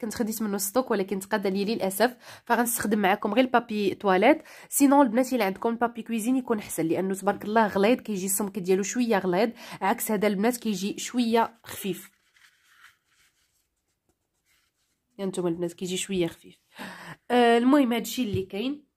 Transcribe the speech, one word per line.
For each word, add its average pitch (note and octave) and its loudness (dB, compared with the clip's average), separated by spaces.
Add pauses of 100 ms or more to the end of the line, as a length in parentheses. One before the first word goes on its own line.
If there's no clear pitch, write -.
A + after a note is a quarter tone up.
كنت G#3+ -8
خديت A3 -4
منه G3+ -2
ستوك B3+ -2
ولكن G3 -2
تقاد G3+ -4
ليا G3 -2
للاسف، G#3+ -2
فغنستخدم A#3 0
معكم G#3 0
غير C4 4
البابي A3+ 0
تواليت. G#3 4 (280)
سينون C#4+ 6
البنات B3+ 0
الا A3+ 0
عندكم F#3+ -2
البابي A#3 -4
كويزين A3+ -2
يكون B3 -2
احسن، - -6
لانه E3+ 0
تبارك G3 -4
الله G#3+ 4
غليظ، G3+ 2
كيجي G3 -6
السمك G3 -4
ديالو F#3 2
شويه A3+ 0
غليظ، F#3 2 (320)
عكس G3+ -2
هذا G#3 0
البنات G#3 0
كيجي G3+ -4
شويه A3+ 0
خفيف. - -8 (3000)
يا G3 -6
نتوما F#3 -2
البنات E3+ -4
كيجي F#3 -6
شويه F3+ -2
خفيف. - -14 (720)
آه، A#3 6
المهم B3+ 6
هادشي A#3 -4
اللي F#3+ -2
كاين. A#3 -6